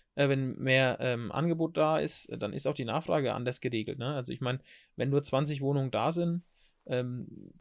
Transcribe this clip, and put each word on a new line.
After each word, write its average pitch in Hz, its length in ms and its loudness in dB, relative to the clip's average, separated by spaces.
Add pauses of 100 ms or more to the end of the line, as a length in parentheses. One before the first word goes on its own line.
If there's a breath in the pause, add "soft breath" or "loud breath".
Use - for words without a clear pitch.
(140)
äh, 143 140 4
wenn 135 300 0
mehr, 131 420 4
ähm, 120 320 -2
Angebot 165 440 0
da 156 220 4
ist, - 280 -2
äh, - 120 -8
dann 104 140 -2
ist 139 140 -4
auch 147 80 0
die 127 100 -4
Nachfrage 139 500 0
anders 123 260 -4
geregelt, 120 380 -2
ne? 127 160 -4
Also 127 180 -6
ich 123 80 -8
mein, 127 200 -2 (360 soft breath)
wenn 135 140 0
nur 143 120 4
zwanzig 143 400 0
Wohnungen 135 280 2
da 117 220 2
sind, 170 300 0 (440)
ähm, 123 760 -4